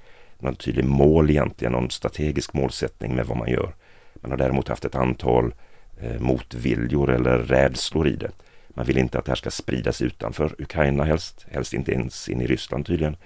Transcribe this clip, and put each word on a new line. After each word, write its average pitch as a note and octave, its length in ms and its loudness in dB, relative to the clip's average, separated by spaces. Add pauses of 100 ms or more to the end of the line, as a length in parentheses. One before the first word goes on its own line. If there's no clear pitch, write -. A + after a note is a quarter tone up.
(380)
någon C2 180 -4
tydlig B1+ 280 -2
mål D2 460 6
egentligen, C#2 420 0
någon B1 180 -2
strategisk - 640 -4
målsättning B1+ 600 -4
med A#1 120 0
vad A1+ 100 -4
man A1+ 140 -2
gör. - 240 0 (400)
Man - 160 -12
har C2 80 -2
däremot C2 300 0
haft - 160 -6
ett B1+ 100 -4
antal, B1 600 2 (460)
eh, A#1 200 -6
motviljor B1 880 0
eller B1 280 4
rädslor C2 680 2
i G#1+ 80 0
det. - 140 -6 (380)
Man B1 180 -8
vill B1+ 120 2
inte B1+ 200 2
att A#1+ 60 -2
det C2+ 60 -4
här B1 60 0
ska - 140 -6
spridas - 520 -4
utanför B1 560 -2
Ukraina C#2+ 460 2
helst, - 460 -2
helst C2+ 240 -4
inte C2+ 180 -2
ens B1 360 -4
in B1 120 -2
i B1 60 -2
Ryssland C2 400 -2
tydligen. D#2 400 0